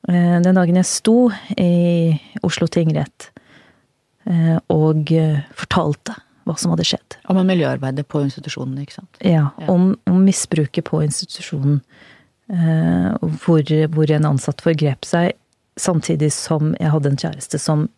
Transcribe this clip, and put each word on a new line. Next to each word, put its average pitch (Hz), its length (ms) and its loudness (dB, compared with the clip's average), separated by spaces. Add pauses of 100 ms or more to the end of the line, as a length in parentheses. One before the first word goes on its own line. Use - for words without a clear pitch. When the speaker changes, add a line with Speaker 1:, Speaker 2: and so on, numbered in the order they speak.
Speaker 1:
eh, 175 320 2
den 180 160 4
dagen 180 240 2
jeg 185 60 2
sto 240 440 2 (300)
i 175 580 2 (260)
Oslo 170 240 -2
tingrett, 156 640 -2 (960)
eh, 165 320 2 (120)
og, 156 420 2
eh, 156 300 2 (120)
fortalte - 640 -4 (300)
hva 165 120 -4
som 170 140 -2
hadde 165 140 0
skjedd. - 320 -6 (120)
Speaker 2:
Om 185 80 2
en 185 100 2
miljøarbeider 135 560 -2
på 147 200 -4
institusjonen, 135 580 -8
ikke 143 120 -14
sant? - 280 -20
Speaker 1:
Ja, 156 380 2
Speaker 2:
Ja. 160 80 -6
Speaker 1:
om, 185 300 2 (100)
om 185 180 4
misbruket 165 600 0
på 160 180 -2
institusjonen, 147 800 -4 (680)
eh, 165 600 0 (100)
hvor, 156 400 0 (280)
hvor 156 200 0
en 151 160 2
ansatt 143 360 -2
forgrep 151 440 -2
seg, 175 280 0 (440)
samtidig 156 540 -2
som 156 480 -2
jeg 165 100 0
hadde 147 160 0
en 139 120 0
kjæreste 156 420 -8
som 151 380 -2